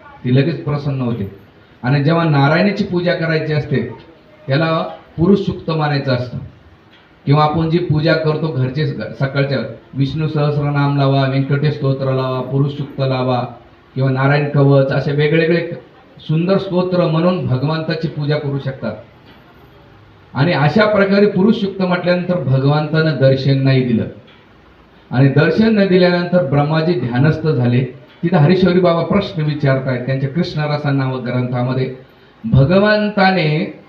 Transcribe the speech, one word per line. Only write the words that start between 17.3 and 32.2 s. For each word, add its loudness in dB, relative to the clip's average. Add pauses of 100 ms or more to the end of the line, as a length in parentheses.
भगवंताची -2
पूजा -4
करू -4
शकतात. -8 (1500)
आणि 2
अशा 2
प्रकारे 2
पुरुष 2
युक्त -4
म्हटल्यानंतर 0
भगवंतानं 0
दर्शन 2
नाही 2
दिलं. 0 (1080)
आणि 4
दर्शन 2
न 4
दिल्यानंतर 2
ब्रह्माजी 0
ध्यानस्थ 0
झाले. 2 (420)
तिथं 0
हरीश्वरी 4
बाबा 2
प्रश्न -2
विचारतायत -2
त्यांच्या -2
कृष्ण -4
रसा -4
नामक -2
ग्रंथामध्ये, -4 (500)